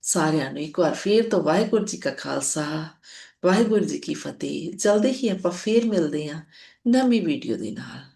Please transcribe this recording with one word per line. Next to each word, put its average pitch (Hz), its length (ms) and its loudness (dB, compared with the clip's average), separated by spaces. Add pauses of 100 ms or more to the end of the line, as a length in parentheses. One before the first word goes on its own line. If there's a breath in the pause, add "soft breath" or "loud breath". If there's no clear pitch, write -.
ਸਾਰਿਆਂ 156 500 0
ਨੂੰ 143 100 -8
ਇੱਕ 156 180 -4
ਵਾਰ 156 140 2
ਫੇਰ 220 340 2
ਤੋਂ 180 140 2
ਵਾਹਿਗੁਰੂ 196 420 2
ਜੀ - 140 -8
ਕਾ 139 120 -4
ਖਾਲਸਾ, 147 720 -4 (600 loud breath)
ਵਾਹਿਗੁਰੂ 208 400 4
ਜੀ 147 140 -4
ਕੀ 156 160 -6
ਫਤਿਹ। 147 600 -8
ਜਲਦੀ 208 360 2
ਹੀ 254 180 -2
ਆਪਾਂ 180 220 0
ਫੇਰ 220 340 2
ਮਿਲਦੇ 151 440 0
ਹਾਂ 156 140 -10 (440 loud breath)
ਨਵੀਂ 240 360 4
ਵੀਡੀਓ 143 340 -2
ਦੇ 107 140 -6
ਨਾਲ। - 460 -12